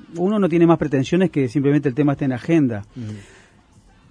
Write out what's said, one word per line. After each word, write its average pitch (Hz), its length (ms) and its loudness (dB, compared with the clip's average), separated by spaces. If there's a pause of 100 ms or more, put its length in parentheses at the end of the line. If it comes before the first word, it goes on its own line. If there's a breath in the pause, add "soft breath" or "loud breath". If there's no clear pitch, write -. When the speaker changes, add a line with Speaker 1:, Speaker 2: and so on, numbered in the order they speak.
(160)
Speaker 1:
uno 196 240 -2
no 185 100 2
tiene 170 180 4
más 165 100 4
pretensiones 156 540 0
que 135 160 0
simplemente 143 420 0
el 120 60 -4
tema 143 180 2
esté 143 120 -4
en 131 80 -2
agenda. 123 520 0 (100)
Speaker 2:
Ujú. 107 200 -10 (960 loud breath)